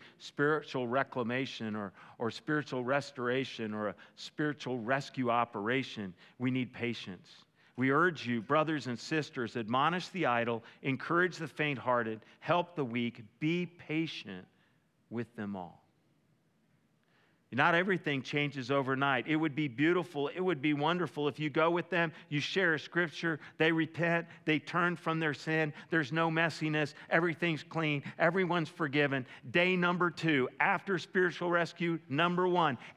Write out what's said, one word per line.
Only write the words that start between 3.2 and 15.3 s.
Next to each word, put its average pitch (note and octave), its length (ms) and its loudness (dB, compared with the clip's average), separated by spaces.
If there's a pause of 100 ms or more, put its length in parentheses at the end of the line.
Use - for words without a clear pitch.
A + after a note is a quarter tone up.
or G#2+ 140 -2
a G2 60 -4 (220)
spiritual C#3+ 600 -4
rescue B2 520 -2
operation, A#2 840 0 (240)
we B2+ 120 0
need B2+ 220 -2
patience. A2 560 -8 (480)
We C3 140 2
urge D#3 360 2
you, A#2+ 160 0
brothers D3+ 440 0
and A#2+ 120 -4
sisters, C3+ 580 -4
admonish C3+ 540 0
the E3 160 -2
idle, A#2 360 2 (200)
encourage D#3+ 560 0
the D#3 100 -8
faint-hearted, A#2+ 720 -2 (200)
help F3 360 0
the D3 80 -2
weak, A#2+ 380 -4 (160)
be E3+ 280 0
patient D3+ 800 -8 (640)
with A#2 260 -8